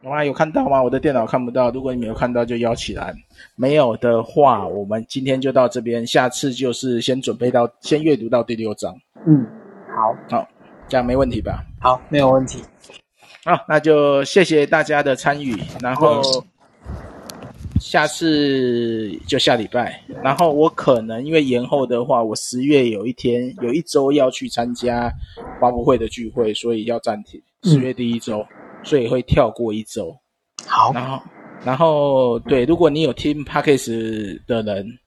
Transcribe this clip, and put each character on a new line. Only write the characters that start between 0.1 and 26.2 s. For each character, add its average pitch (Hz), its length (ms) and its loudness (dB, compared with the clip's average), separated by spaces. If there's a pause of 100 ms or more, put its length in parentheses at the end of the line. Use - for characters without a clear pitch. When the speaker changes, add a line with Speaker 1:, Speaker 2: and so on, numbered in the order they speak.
Speaker 1:
吗？ 147 140 -2
有 143 80 0
看 156 180 0
到 151 200 0
吗？ 135 120 4
我 123 80 2
的 131 100 -2
电 147 140 0
脑 120 120 2
看 127 180 -2
不 120 80 -6
到， 127 200 2
如 131 100 -6
果 131 120 -4
你 123 60 -6
没 117 80 -4
有 110 60 -6
看 123 180 -2
到 120 140 0
就 120 120 -4
摇 117 160 0
起 117 200 -8
来， - 200 -8 (420)
没 131 180 0
有 127 240 4
的 117 260 2
话， 120 420 4
我 95 200 -6
们 110 240 -6
今 131 160 -6
天 131 160 -2
就 135 100 -2
到 127 160 4
这 120 140 -4
边， 117 260 -4
下 127 220 2
次 135 240 -4
就 123 180 -2
是 120 300 -2
先 127 200 -2
准 120 140 -4
备 123 160 -2
到， 120 180 2 (120)
先 151 200 0
阅 156 140 4
读 113 140 -6
到 120 120 2
第 117 140 -4
六 110 200 -6
章。 92 200 -10 (320)
Speaker 2:
嗯， 143 180 6 (840)
好。 123 80 -2
Speaker 1:
好， - 100 -4 (400)
这 - 80 -4
样 123 100 2
没 123 120 0
问 135 120 2
题 113 120 -4
吧？ - 240 -6 (160)
Speaker 2:
好， 127 260 2
没 151 100 0
有 135 140 6
问 131 140 4
题。 123 140 -10 (840)
Speaker 1:
好， 165 240 0
那 156 100 2
就 147 460 4
谢 190 180 4
谢 156 240 4
大 156 160 2
家 147 220 0
的 135 140 0
参 147 260 -2
与， 131 100 -4 (280)
然 123 140 -4
后 147 260 4
Speaker 2:
嗯。 135 220 -2 (1400)
Speaker 1:
下 156 240 0
次 127 1040 0 (160)
就 - 140 0
下 135 160 4
礼 113 120 -2
拜， - 340 -4 (200)
然 135 140 0
后 165 160 2
我 147 180 4
可 127 320 2
能 113 240 -8
因 151 60 -6
为 160 100 4
延 127 240 0
后 139 200 0
的 120 180 0
话， 127 180 2
我 110 140 -2
十 123 280 -6
月 135 260 4
有 107 180 -4
一 127 60 -6
天， 123 480 -2
有 120 120 -2
一 165 100 0
周 139 280 2
要 139 180 4
去 127 200 -10
参 120 260 -4
加 120 360 -2 (500)
发 123 100 4
布 120 120 -4
会 127 140 4
的 113 120 -2
聚 113 200 -10